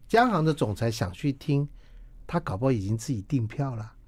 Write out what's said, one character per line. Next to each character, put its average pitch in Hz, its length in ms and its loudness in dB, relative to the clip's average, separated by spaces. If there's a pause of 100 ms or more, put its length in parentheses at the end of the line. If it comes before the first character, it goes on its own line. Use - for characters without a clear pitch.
(100)
央 233 200 6
行 165 140 2
的 156 80 4
总 117 220 0
裁 117 160 0
想 110 220 -2
去 139 200 -2
听， 143 360 0 (580)
他 170 140 -2
搞 98 160 -4
不 110 100 0
好 135 60 4
已 117 80 2
经 104 180 -2
自 127 140 -6
己 104 100 -2
订 117 240 0
票 135 300 -4
了。 110 160 -10 (160)